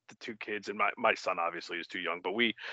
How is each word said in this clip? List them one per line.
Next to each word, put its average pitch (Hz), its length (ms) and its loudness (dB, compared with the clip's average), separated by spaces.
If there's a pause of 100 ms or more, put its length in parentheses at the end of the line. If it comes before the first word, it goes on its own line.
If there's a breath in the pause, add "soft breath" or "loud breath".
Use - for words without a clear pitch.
the - 100 -20
two 113 180 -10
kids, 104 320 -4
and 104 100 -4
my, 101 180 4
my 110 180 6
son 92 240 0
obviously 85 380 -2
is 85 100 -4
too 95 120 -6
young, 85 260 -2
but 90 80 2
we, 113 220 4 (180 loud breath)